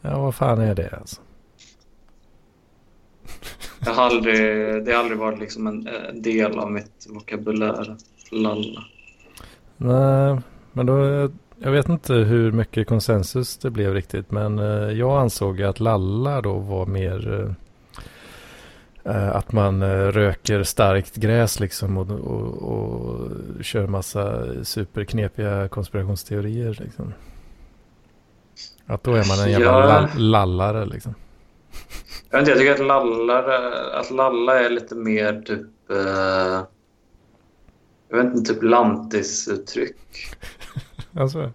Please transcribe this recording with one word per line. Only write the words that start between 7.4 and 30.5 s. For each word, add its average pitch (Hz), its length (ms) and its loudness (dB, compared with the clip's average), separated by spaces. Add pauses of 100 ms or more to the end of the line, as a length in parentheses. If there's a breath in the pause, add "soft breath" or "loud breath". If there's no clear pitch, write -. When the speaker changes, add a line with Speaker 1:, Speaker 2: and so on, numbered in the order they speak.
Speaker 2:
lalla. 107 520 -2 (920 loud breath)
Speaker 1:
Nej, 135 600 4 (360 loud breath)
men 127 120 -2
då, 139 200 4
jag, 143 260 0 (260)
jag 135 140 -2
vet 143 180 2
inte 160 240 0
hur 113 380 4
mycket 110 360 0
konsensus 113 680 0
det 131 120 -4
blev 101 240 0
riktigt, 98 380 -4
men, 104 280 -2
eh, 104 60 0 (260)
jag 127 300 2
ansåg 98 400 0
att 98 180 -2
lalla 113 600 0
då 104 180 -2
var 98 260 -2
mer, 95 540 -2
eh, 101 140 -4 (1500 loud breath)
eh, 101 320 -2
att - 160 -2
man, 98 300 2
eh, 95 60 2 (240)
röker 101 520 2
starkt 98 520 2
gräs, 117 440 2
liksom, 95 380 -2
och, 95 140 -4
och, - 500 -6
och 58 720 -6 (300)
kör 101 260 -2
massa 101 580 -4 (200)
superknepiga 101 1000 -4
konspirationsteorier, 104 1120 -4
liksom. - 340 -10 (1700 soft breath)
Att - 180 -4
då 123 100 2
är 107 140 4
man 95 120 2
en 101 120 4
jävla 120 160 6
Speaker 2:
Ja. 131 180 6
Speaker 1:
lall-, - 320 6
lallare, 104 680 2